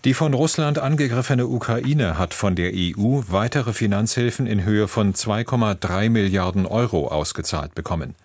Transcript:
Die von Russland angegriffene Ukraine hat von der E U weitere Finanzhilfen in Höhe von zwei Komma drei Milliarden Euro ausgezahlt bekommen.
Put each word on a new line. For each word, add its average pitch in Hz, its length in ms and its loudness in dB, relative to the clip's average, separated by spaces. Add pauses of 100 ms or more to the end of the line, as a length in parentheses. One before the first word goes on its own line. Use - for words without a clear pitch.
Die 131 100 4
von 147 200 2
Russland 147 440 2
angegriffene 131 680 2
Ukraine 123 680 0
hat 87 160 -2
von 95 220 0
der 87 180 0
E 90 220 -2
U 120 320 2
weitere 110 460 0
Finanzhilfen 113 720 0
in 101 180 0
Höhe 107 240 2
von 101 280 0
zwei 110 280 -2
Komma 110 300 0
drei 95 340 -2
Milliarden 98 580 2
Euro 104 420 0
ausgezahlt 76 680 -4
bekommen. 78 380 -6 (120)